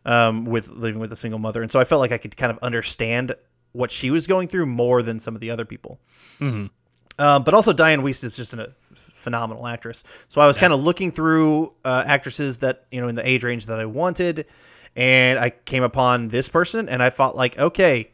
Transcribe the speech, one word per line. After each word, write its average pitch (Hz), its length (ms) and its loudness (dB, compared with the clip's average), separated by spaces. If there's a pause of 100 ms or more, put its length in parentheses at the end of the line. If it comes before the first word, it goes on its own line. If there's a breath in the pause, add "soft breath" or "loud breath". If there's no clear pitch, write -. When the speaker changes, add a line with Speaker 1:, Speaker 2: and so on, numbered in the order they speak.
Speaker 1:
um, 117 400 2
with 113 240 -4
living 113 320 -8
with 110 120 -10
a 113 40 -14
single 110 220 -8
mother. 110 240 -6
And 110 100 -8
so 131 80 4
I 127 40 4
felt 147 160 2
like 123 120 0
I 117 60 -4
could - 180 -12
kind 120 140 -2
of 113 80 -8
understand 120 760 -4 (380)
what 120 180 -4
she 131 200 -4
was 156 160 0
going 185 220 0
through 175 180 -2
more 123 360 2
than 113 180 -6
some 113 140 -10
of 107 60 -14
the 113 100 -10
other 117 140 -8
people. - 360 -18 (400 soft breath)
Speaker 2:
Mm-hmm. 110 260 -4 (520)
Speaker 1:
Um, 143 260 4
but 165 100 4
also 208 180 6
Diane 156 300 4
Wiest 135 220 -4
is 113 120 -10
just 120 180 -12
an, 113 60 -12
a 110 80 -12 (260)
phenomenal 117 720 -10
actress. 117 380 -12 (240 loud breath)
So - 120 0
I 147 60 8
was 143 100 6
Speaker 2:
Yeah. - 60 -4
Speaker 1:
kinda 170 140 6
looking 170 360 0
through, 160 640 2 (100)
uh, 127 220 0
actresses 135 540 -2
that, 127 300 -4
you 127 100 -8
know, 120 80 -4
in 117 60 -6
the 120 140 -4
age 127 160 2
range 117 220 -4
that 113 120 -6
I 113 60 -6
wanted, 156 640 -4 (500 soft breath)
and 127 420 4
I 117 120 0
came - 320 -4
upon 123 460 2
this 120 200 -4
person, - 400 -2
and 123 140 -2
I 123 80 4
thought, 131 260 0
like, 127 220 -2
"Okay, 156 560 2